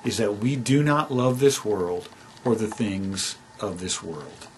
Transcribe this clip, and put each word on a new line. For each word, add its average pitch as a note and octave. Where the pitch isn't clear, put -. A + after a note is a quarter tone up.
is G2+
that G#2
we B2+
do C3+
not D3
love B2
this C3+
world F2+
or A#2
the G#2+
things G2
of F#2+
this F2+
world. D2+